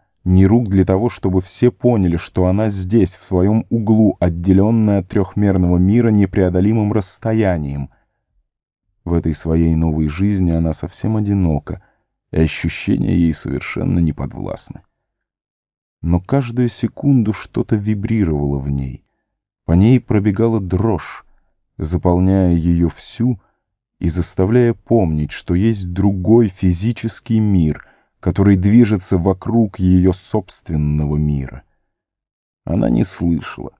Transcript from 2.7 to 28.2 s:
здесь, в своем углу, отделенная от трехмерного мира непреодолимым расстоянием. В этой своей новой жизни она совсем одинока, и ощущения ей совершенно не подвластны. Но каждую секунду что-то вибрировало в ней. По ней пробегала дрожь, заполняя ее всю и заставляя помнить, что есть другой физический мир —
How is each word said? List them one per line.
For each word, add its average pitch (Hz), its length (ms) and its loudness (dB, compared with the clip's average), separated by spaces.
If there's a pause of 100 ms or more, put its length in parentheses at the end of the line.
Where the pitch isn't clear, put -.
здесь, 98 460 0
в - 80 -18
своем 98 460 0
углу, 110 500 2
отделенная 98 800 2
от 92 100 -8
трехмерного 92 680 0
мира 107 320 2
непреодолимым 101 840 0
расстоянием. 90 960 -4 (1120)
В 85 100 -4
этой 82 200 -2
своей 82 420 0
новой 80 340 0
жизни 92 420 0
она 82 220 0
совсем - 440 -6
одинока, 95 640 -2 (500)
и - 60 -4
ощущения 85 800 -2
ей 85 180 2
совершенно 82 640 -6
не 80 140 0
подвластны. - 680 -10 (1200)
Но 85 160 0
каждую 123 500 -2
секунду 117 640 0
что-то - 420 -4
вибрировало 98 840 -2
в 69 100 -6
ней. 67 340 -6 (600)
По 85 80 0
ней 110 260 6
пробегала 107 600 0
дрожь, 92 680 -4 (520)
заполняя 90 760 2
ее 85 360 2
всю - 520 -4 (580)
и 85 100 -2
заставляя 101 640 0
помнить, 80 580 0
что - 240 -4
есть 98 380 -2
другой 101 540 2
физический 107 920 -2
мир — 92 480 0 (340)